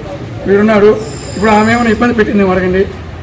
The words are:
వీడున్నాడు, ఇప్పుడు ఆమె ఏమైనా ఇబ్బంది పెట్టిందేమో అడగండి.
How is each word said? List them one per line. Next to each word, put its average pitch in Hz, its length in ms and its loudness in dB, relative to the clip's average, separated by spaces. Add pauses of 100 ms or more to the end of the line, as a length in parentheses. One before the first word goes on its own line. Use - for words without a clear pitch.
(480)
వీడున్నాడు, 208 520 4 (360)
ఇప్పుడు 220 160 0
ఆమె 214 220 2
ఏమైనా 240 160 0
ఇబ్బంది 226 240 0
పెట్టిందేమో 202 380 2
అడగండి. 185 360 0 (340)